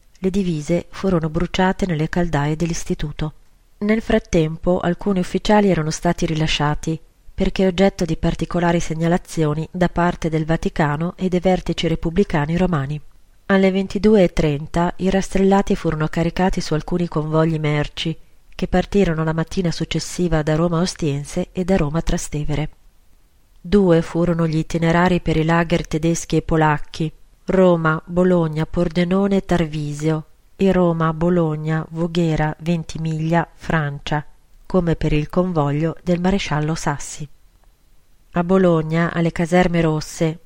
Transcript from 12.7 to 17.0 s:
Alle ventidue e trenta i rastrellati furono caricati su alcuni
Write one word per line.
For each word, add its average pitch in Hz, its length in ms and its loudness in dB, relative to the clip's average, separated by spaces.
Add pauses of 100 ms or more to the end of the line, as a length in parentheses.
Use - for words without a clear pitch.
Alle 190 240 4
ventidue 196 540 4
e 170 80 2
trenta 156 640 0
i 185 120 -2
rastrellati 196 680 2
furono 156 320 -2
caricati 175 520 0
su - 140 -4
alcuni 175 320 -2